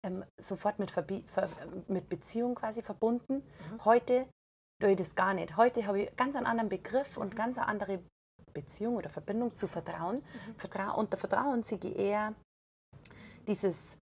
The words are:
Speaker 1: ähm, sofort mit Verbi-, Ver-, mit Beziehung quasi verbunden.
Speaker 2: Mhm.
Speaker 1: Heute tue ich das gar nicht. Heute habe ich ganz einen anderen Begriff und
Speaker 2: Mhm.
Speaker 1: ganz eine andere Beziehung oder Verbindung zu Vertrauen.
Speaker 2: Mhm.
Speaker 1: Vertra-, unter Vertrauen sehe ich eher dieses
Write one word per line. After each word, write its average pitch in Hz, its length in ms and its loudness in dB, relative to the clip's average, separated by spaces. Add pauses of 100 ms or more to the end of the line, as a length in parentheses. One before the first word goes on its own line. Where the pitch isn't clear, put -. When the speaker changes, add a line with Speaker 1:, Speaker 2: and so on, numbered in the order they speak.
Speaker 1:
ähm, 185 180 -4 (160)
sofort - 380 -2
mit 196 140 -2
Verbi-, 180 360 -2
Ver-, 185 220 0 (380)
mit 185 220 0
Beziehung 233 440 -2
quasi 226 300 -4
verbunden. 240 540 0 (340)
Speaker 2:
Mhm. 226 140 -8
Speaker 1:
Heute 247 420 6 (520)
tue 208 120 6
ich 190 60 6
das - 180 -4
gar 190 180 4
nicht. 170 240 -2
Heute 233 300 6
habe 202 160 2
ich - 120 -6
ganz 269 200 0
einen 240 100 0
anderen 233 240 2
Begriff 247 480 -2
und 202 160 -4
Speaker 2:
Mhm. - 20 -10
Speaker 1:
ganz 233 220 -2
eine 214 100 0
andere 196 320 -2 (540)
Beziehung 214 420 -4
oder 160 140 -4
Verbindung 226 460 -4
zu 190 120 -4
Vertrauen. 170 500 -4
Speaker 2:
Mhm. 226 380 -10
Speaker 1:
Vertra-, - 360 -4
unter 202 260 0
Vertrauen 240 460 2
sehe 208 160 -4
ich - 180 -6
eher 208 380 0 (1120)
dieses 190 580 0